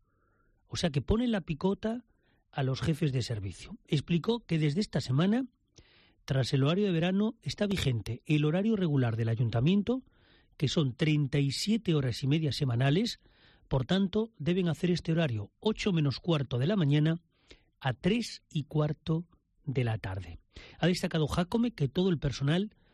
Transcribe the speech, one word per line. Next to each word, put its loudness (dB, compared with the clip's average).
O -10
sea, 0
que 0
ponen 2
la -2
picota -4
a -6
los -2
jefes 0
de 0
servicio. -8
Explicó -2
que -2
desde 0
esta -2
semana, 2
tras 0
el 4
horario 2
de 2
verano, 0
está -4
vigente -2
el 2
horario 2
regular 2
del 0
ayuntamiento, 2
que 0
son 0
treinta 2
y 2
siete 0
horas -2
y 0
media 2
semanales. 0
Por -2
tanto, 2
deben 0
hacer 0
este -2
horario 0
ocho 0
menos 2
cuarto 0
de 0
la 2
mañana 4
a -4
tres -2
y -4
cuarto -4
de -2
la -2
tarde. -8
Ha 0
destacado 0
Jácome 0
que -2
todo 0
el 0
personal -2